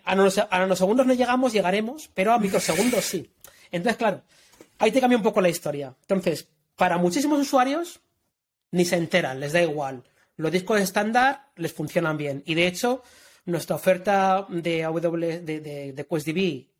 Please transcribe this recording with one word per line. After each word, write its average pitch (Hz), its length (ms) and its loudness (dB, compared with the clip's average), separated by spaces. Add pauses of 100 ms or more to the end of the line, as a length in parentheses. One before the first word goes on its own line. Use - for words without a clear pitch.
a 190 120 -2
nanos-, 196 340 4
a 185 100 2
nanosegundos 190 460 2
no 254 80 4
llegamos, 247 400 2
llegaremos, 214 600 -2
pero 202 200 2
a 240 60 4
microsegundos 196 640 0
sí. 160 240 -6 (420)
Entonces, 202 260 -2
claro, 202 260 -2 (560)
ahí 226 120 4
te 262 80 2
cambia 247 180 4
un 202 60 -2
poco 214 180 2
la 180 80 4
historia. 143 520 -6
Entonces, 180 460 -2 (280)
para 180 220 0
muchísimos 269 420 2
usuarios, 277 600 0 (720)
ni 175 120 2
se 175 120 0
enteran, 160 440 0
les 143 140 -4
da 175 80 4
igual. 143 420 -2 (320)
Los 160 160 -2
discos 185 300 0
estándar 226 760 0
les 165 180 -6
funcionan 156 420 -2
bien. 139 300 -6
Y 165 80 -4
de 170 140 2
hecho, 240 340 -2 (440)
nuestra 170 320 -4
oferta 190 720 0
de 170 340 -4
A 160 60 -4
W, 165 500 -2
de, 156 220 -8
de, 143 320 -12
de 143 120 -10
Quest 156 220 -4
D 160 60 -4
B, 160 340 -2 (120)